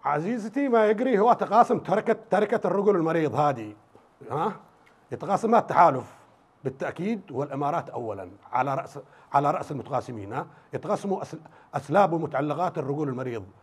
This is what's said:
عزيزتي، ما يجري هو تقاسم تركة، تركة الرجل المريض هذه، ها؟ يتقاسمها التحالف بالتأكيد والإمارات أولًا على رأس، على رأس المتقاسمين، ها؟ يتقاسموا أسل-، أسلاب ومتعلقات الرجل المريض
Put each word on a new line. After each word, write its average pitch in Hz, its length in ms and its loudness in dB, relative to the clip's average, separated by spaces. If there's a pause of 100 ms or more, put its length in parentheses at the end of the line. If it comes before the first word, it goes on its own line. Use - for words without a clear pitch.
عزيزتي، 202 600 -2
ما 226 220 4
يجري 226 300 2
هو 226 140 6
تقاسم 214 460 4
تركة، 214 360 0 (140)
تركة 202 380 2
الرجل 196 280 4
المريض 160 400 0
هذه، 123 380 0 (580)
ها؟ 170 220 -2 (580)
يتقاسمها 202 480 2
التحالف 143 440 4 (600)
بالتأكيد 180 580 -6 (100)
والإمارات 143 580 -4
أولًا 104 420 -10 (200)
على 131 240 0
رأس، 147 240 -10 (340)
على 143 180 4
رأس 147 200 -4
المتقاسمين، 120 600 -8
ها؟ 151 120 -8 (280)
يتقاسموا 190 480 -4
أسل-، 156 180 -12 (360)
أسلاب 160 380 2
ومتعلقات 156 640 -2
الرجل 143 320 -4
المريض 120 360 -6 (180)